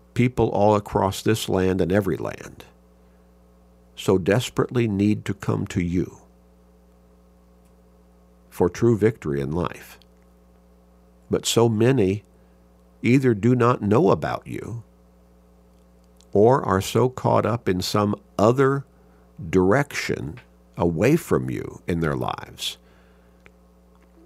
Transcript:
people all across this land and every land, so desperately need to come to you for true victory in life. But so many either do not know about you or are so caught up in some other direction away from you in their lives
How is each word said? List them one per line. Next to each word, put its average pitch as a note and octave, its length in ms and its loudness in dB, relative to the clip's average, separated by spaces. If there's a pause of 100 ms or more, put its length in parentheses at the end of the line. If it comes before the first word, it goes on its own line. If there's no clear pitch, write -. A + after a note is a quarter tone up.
(140)
people A#2+ 360 2
all G#2 260 4
across G2+ 460 -2
this A2 280 -2
land F#2 320 0
and E2 100 0
every F#2 260 0
land, - 480 -12 (1300)
so G2 220 0
desperately A#2 720 0
need G#2 380 0
to G2+ 80 -6
come G2+ 340 -4
to G2+ 140 -4
you F2 380 -4 (2250)
for - 200 0
true A#2 280 0
victory E2+ 440 -2
in C2+ 100 -6
life. - 480 -8 (1300)
But - 160 -2
so A#2 240 4
many A2 540 2 (800)
either B2+ 320 4
do A2+ 220 2
not B2 260 2
know A#2 300 2
about - 340 -4
you G2+ 380 -12 (1500)
or A#2 300 4
are F#2+ 180 2
so A#2 280 0
caught A2+ 360 0
up A2 240 -4
in F#2 120 0
some G#2 340 0 (220)
other C3+ 480 2 (640)
direction F#2 880 0 (360)
away F2 400 2
from C#2 340 -2
you - 380 -10
in E2+ 120 -2
their D#2 160 -2
lives - 640 -8 (1500)